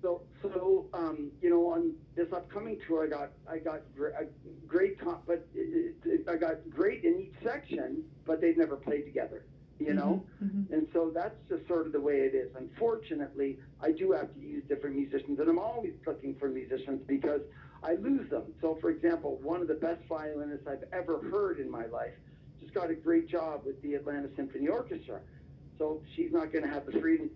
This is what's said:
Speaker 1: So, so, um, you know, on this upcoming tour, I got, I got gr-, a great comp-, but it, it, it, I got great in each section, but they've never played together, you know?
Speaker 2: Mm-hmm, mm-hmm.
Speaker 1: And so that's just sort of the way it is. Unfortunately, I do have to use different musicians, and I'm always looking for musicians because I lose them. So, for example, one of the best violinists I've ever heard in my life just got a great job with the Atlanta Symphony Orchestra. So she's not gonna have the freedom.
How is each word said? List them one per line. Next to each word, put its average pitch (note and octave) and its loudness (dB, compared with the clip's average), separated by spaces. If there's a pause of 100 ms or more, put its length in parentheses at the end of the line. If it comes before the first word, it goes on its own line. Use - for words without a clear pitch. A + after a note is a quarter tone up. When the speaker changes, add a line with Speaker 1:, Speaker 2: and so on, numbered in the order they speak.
Speaker 1:
So, F3 0 (200)
so, F#3+ 4
um, D#3 -2 (100)
you F3 6
know, E3+ 8
on E3+ 2 (220)
this E3+ 0
upcoming G3+ -6
tour, D#3+ 2
I - 0
got, C#3+ -4 (180)
I D#3+ -6
got D#3 -4 (140)
gr-, C#3+ -2
a D#3 -4 (420)
great F#3+ 4
comp-, E3+ -4
but E3+ 0
it, - 0 (100)
it, E3 2
it, - 2
I E3 0
got D#3+ 0
great F#3+ 2
in E3+ 6
each F#3+ -10
section, D#3+ -4 (220)
but D#3+ 0
they've E3 6
never D3 4
played D3 -2
together, - -4 (340)
you - 0
know? F#3+ 4 (200)
Speaker 2:
Mm-hmm, G3 0
mm-hmm. F#3+ -2
Speaker 1:
And D#3 4
so E3 4
that's F3 -2 (120)
just E3+ -4
sort E3 2
of D3+ -6
the C#3+ 2
way C#3+ 4
it C3+ 4
is. B2+ 2
Unfortunately, D3 -2 (200)
I D#3 2
do F#3 2
have D3+ 0
to - -16
use D3 -8
different C#3 0
musicians, C#3 -2
and D#3 4
I'm E3 6
always A3 -2 (140)
looking C#3 -4
for C#3 0
musicians B2+ -4
because C#3 2 (420)
I F3 2
lose B3 2
them. C#3 -2 (140)
So, D#3+ 0
for E3+ 2
example, D#3 2
one E3+ -2
of E3 -2
the D#3 2
best E3 -2
violinists D3+ -6
I've C#3 -8
ever E3 -2 (100)
heard F#3 0
in C3 -4
my A#2 -6
life A#2 -6 (460)
just - -18
got F3+ 0
a D#3+ 0
great E3 4
job D#3+ -2
with C3+ -6
the D3 -2
Atlanta C#3+ -4
Symphony C3+ -2
Orchestra. E3 -2 (580)
So D#3 0 (140)
she's E3 0
not D#3+ 2
gonna D#3 0
have C#3+ -4
the - 2
freedom. D#3+ 4